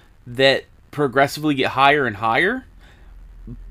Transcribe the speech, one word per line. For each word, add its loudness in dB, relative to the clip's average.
that 2
progressively 0
get -2
higher 4
and -4
higher -2